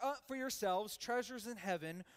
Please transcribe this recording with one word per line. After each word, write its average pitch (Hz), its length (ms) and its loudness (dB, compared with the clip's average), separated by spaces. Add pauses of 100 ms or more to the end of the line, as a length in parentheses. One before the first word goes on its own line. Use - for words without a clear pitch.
up 269 240 0
for 269 100 -2
yourselves 214 600 2
treasures 240 500 -2
in 240 120 -6
heaven, 180 440 0 (140)